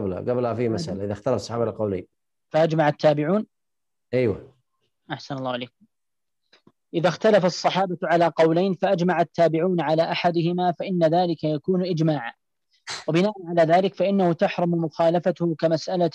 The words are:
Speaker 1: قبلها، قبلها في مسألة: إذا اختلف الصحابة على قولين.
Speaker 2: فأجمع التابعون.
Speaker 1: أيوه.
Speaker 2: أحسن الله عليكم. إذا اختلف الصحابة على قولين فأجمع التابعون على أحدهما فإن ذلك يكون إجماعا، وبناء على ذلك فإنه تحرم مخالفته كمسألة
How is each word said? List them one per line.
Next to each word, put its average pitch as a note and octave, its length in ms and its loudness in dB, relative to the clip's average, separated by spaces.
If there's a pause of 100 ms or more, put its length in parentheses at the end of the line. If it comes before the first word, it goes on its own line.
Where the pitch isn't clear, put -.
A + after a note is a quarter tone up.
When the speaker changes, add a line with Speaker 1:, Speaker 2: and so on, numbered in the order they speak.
Speaker 1:
قبلها، F#2+ 180 -4
قبلها A#2+ 360 -2
في A#2+ 140 -2
مسألة: G2 360 -4
إذا G#2 80 -4
اختلف B2 220 -2
الصحابة A2+ 280 -4
على G#2+ 100 -2
قولين. G2+ 340 -4 (440)
Speaker 2:
فأجمع D#3+ 380 2
التابعون. D3+ 580 0 (680)
Speaker 1:
أيوه. A#2+ 420 -2 (560)
Speaker 2:
أحسن C#3 220 -10
الله C3 180 -6
عليكم. B2 200 -10 (1200)
إذا F3 140 0
اختلف F#3+ 360 4
الصحابة F3 580 -2
على E3+ 240 2 (100)
قولين E3+ 380 2
فأجمع F3+ 460 0
التابعون E3+ 600 0
على D#3+ 320 0
أحدهما F3 600 0
فإن F3 320 -2
ذلك E3+ 400 0
يكون F3 420 -2
إجماعا، D#3 460 -2 (760)
وبناء G3+ 240 2 (160)
على E3+ 140 2
ذلك F3+ 320 2
فإنه F#3 380 2
تحرم F3 380 0
مخالفته E3+ 840 0
كمسألة E3 600 0